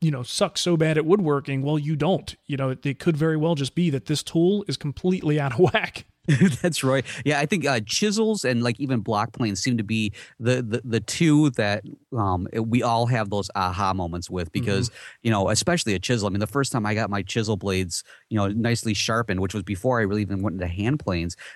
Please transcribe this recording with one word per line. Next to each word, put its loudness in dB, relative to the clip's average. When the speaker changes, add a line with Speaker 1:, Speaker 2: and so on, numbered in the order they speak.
Speaker 1:
you 4
know, -2
suck -2
so 2
bad 4
at 2
woodworking?" 2
Well, 0
you -2
don't. 0
You -4
know, 0
it, -6
it -2
could 0
very 2
well 2
just -4
be 2
that -2
this -2
tool 2
is -4
completely 0
out 0
of -6
<laughs> 6
whack. -2
Speaker 2:
<laughs> 4
That's 0
right. 2
Yeah, 2
I 0
think, 0
uh, 2
chisels 0
and, 2
like, 0
even 0
block 0
planes -2
seem 0
to 0
be -2
the, 2
the, -4
the 0
two 4
that, 0
um, 0
we 0
all 2
have 0
those -2
aha 0
moments -6
with -6
because, 0
Speaker 1:
Mm-hmm. -20
Speaker 2:
you 0
know, 2
especially 0
a 0
chisel. 0
I 0
mean, -2
the -2
first -2
time -2
I -2
got -2
my -4
chisel -2
blades, -2
you 0
know, 2
nicely 0
sharpened, -2
which -2
was -4
before 0
I 2
really 0
even -4
went -2
into -4
hand -2
planes, -4